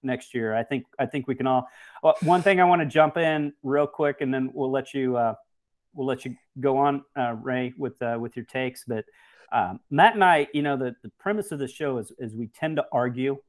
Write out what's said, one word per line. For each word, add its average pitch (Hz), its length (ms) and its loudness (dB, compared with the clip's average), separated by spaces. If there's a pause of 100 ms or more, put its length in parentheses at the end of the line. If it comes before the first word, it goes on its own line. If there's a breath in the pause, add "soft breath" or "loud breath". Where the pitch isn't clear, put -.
next 127 300 -6
year. 113 200 -2
I 117 100 0
think, 127 200 -6 (140)
I 135 80 0
think 131 220 -6
we 135 60 -2
can 135 120 -4
all. 127 220 0 (340 loud breath)
Well, 156 200 4
one 175 200 4
thing 190 180 4
I 180 40 8
wanna 175 220 4
jump 151 300 4
in 156 360 0 (100)
real 143 240 2
quick, 143 340 -2
and 131 140 -2
then 131 180 -2
we'll 135 180 -4
let 131 240 -2
you, 127 220 0
uh, 117 180 0 (600)
we'll 135 120 -6
let 131 180 -4
you 127 120 -10 (240)
go 135 180 2
on, 139 260 2 (120)
uh, 120 240 -2
Ray, 127 380 -4
with, 135 240 -8
uh, 117 180 -4
with 117 160 -10
your 117 80 -10
takes. 127 400 -8
But, 110 200 -6 (460 soft breath)
um, 98 300 -2 (100)
Matt 175 240 4
and 208 100 2
I, 160 280 4
you 147 100 -2
know, 143 140 -2
the, 127 260 -4
the - 60 -16 (100)
premise 202 340 -4
of 151 60 -8
the 139 100 -4
show 135 300 -4
is, - 200 -10
is 113 160 -10
we 113 140 -8
tend 156 280 -6
to 147 160 -2
argue 127 460 -2 (100)